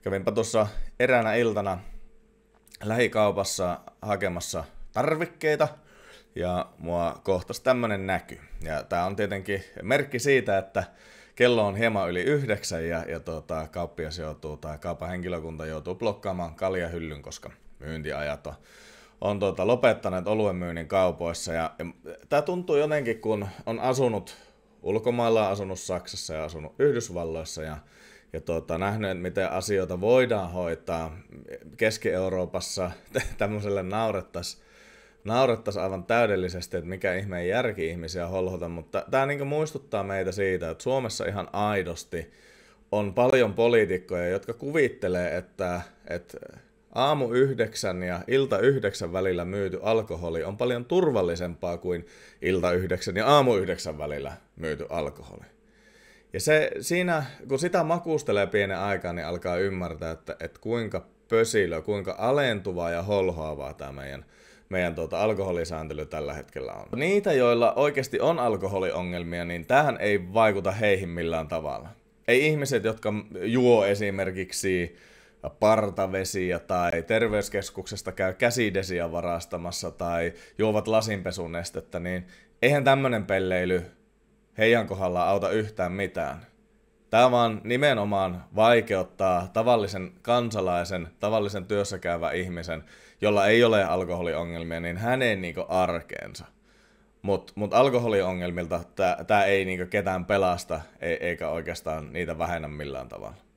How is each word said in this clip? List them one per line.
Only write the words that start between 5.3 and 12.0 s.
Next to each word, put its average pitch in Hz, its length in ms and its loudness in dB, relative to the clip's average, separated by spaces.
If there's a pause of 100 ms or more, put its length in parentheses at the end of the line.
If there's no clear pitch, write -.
ja 90 420 -2
mua 85 460 -2
kohtasi - 400 -2
tämmönen 113 440 2
näky. - 320 -4 (240)
Ja 78 200 -4
tää 90 220 0
on 98 100 -4
tietenkin 98 480 -4 (180)
merkki 135 380 -2
siitä, 117 380 2
että 95 260 -2 (520)
kello 120 320 6
on 98 80 -2
hieman 104 340 2